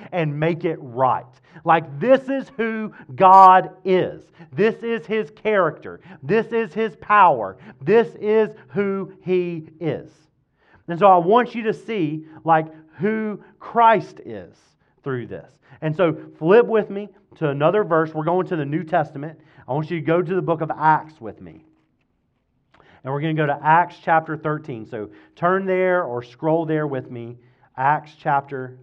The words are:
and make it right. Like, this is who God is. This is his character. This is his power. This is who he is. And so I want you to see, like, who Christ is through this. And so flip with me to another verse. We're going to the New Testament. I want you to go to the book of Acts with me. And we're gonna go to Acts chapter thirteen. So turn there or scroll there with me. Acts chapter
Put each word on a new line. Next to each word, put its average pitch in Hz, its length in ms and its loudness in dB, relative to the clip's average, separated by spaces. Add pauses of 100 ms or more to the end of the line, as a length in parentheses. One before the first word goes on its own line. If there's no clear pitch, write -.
(120)
and 151 260 -4
make 160 280 -2
it 160 140 -4
right. 123 440 -2 (400)
Like, 160 340 0
this 262 300 2
is 269 280 -6
who 220 360 -6 (220)
God 185 560 8 (140)
is. 147 400 0 (280)
This 208 300 -2
is 233 240 -6
his 214 240 -6
character. 156 720 -2 (220)
This 214 260 0
is 226 260 -4
his 220 220 -4
power. 139 600 2 (240)
This 202 360 2
is 214 340 0 (180)
who 196 440 -4 (100)
he 175 480 -4 (100)
is. 131 300 -6 (800)
And 170 100 -6
so 196 80 4
I 185 100 8
want 202 380 2
you 226 80 -8
to 214 100 -4
see, 160 540 -6 (180)
like, 160 220 2 (320)
who 214 440 -4 (180)
Christ 226 640 2
is 98 280 -16 (480)
through 123 260 -8
this. 82 240 -16 (280)
And 156 160 -6
so 165 220 0 (200)
flip 208 280 4
with 214 240 -2
me 202 180 -10 (280)
to 160 120 -4
another 160 360 0
verse. 160 280 -2
We're 156 120 -6
going 175 240 -2
to 180 80 -4
the 147 100 -4
New 160 180 -6
Testament. 156 540 -6 (280)
I 127 60 -8
want 151 180 -6
you 170 100 -6
to 135 40 -12
go 165 160 0
to 180 140 -6
the 180 80 -2
book 160 180 -4
of 160 160 -6
Acts 151 420 0
with 104 220 -14
me. 87 240 -20 (1400)
And 131 100 -8
we're 143 80 -4
gonna 156 140 -2
go 156 120 0
to 143 160 -2
Acts 165 400 2
chapter 160 320 0
thirteen. 147 520 -8
So 104 240 -12 (260)
turn 185 300 -2
there 185 380 0
or 120 180 -8
scroll 160 420 -4
there 151 220 -4
with 131 240 -8
me. 120 260 -14 (400)
Acts 147 420 -2
chapter 139 640 -4